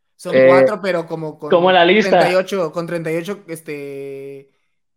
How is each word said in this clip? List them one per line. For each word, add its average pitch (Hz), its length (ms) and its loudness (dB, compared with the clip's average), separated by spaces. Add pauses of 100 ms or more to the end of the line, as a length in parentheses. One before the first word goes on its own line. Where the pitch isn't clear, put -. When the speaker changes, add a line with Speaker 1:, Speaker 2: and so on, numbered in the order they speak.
(160)
Speaker 1:
Son 175 180 -8
Speaker 2:
Eh, 131 140 6
Speaker 1:
cuatro, 170 340 4
pero 175 240 -4
como 160 320 -10
con 151 100 -12
Speaker 3:
Como 180 220 4
la 180 140 6
lista. 190 260 2
Speaker 1:
treinta 180 220 4
y - 20 2
ocho, 185 380 -2
con 170 160 -6
treinta 165 240 -6
y 165 60 -2
ocho, 190 280 -10
este, 139 1040 -14 (460)